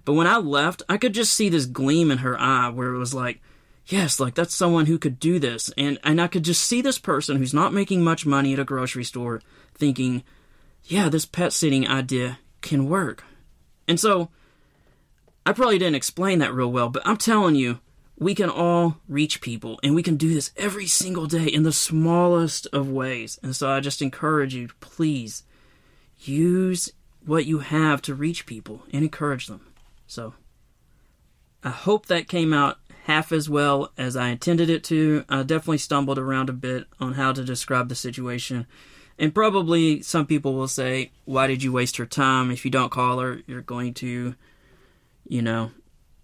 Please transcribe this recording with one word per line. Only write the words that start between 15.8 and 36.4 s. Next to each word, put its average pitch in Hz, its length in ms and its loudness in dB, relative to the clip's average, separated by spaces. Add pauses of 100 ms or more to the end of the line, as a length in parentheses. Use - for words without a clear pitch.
explain 180 420 0
that 127 160 2
real 123 180 0
well, 120 160 0
but 127 160 -6
I'm 214 140 0
telling 208 380 4
you, 120 240 0 (380)
we 185 160 0
can 185 140 0
all 170 480 2 (100)
reach 151 360 -2
people, 117 400 -8
and 139 120 2
we 170 80 4
can 160 140 0
do 160 160 2
this 147 240 -2
every 202 300 -4
single 175 400 -2
day 160 200 0
in 151 180 2
the 160 80 4
smallest 165 1000 2
of 139 160 -2
ways. 131 540 -6
And 131 120 -6
so 135 140 -2
I 135 120 0
just 139 200 -4
encourage 143 540 0
you, 120 140 -8 (120)
please, 135 640 -4 (800)
use 180 720 0 (340)
what 151 220 0
you 156 140 0
have 151 420 2
to 143 120 -6
reach 151 320 -4
people 110 460 -16
and 143 100 0
encourage 147 440 -4
them. 101 200 -16 (400)
So, 117 280 -12 (1300)
I 127 60 -6
hope 208 360 -2
that 170 220 -2
came 165 240 0
out 143 260 2 (260)
half 156 280 0
as 156 160 0
well 143 500 0
as 127 180 -4
I 123 120 0
intended 165 420 2
it 165 140 0
to. 156 440 2
I 135 140 -2
definitely 156 360 0
stumbled 139 400 -2
around 131 300 -2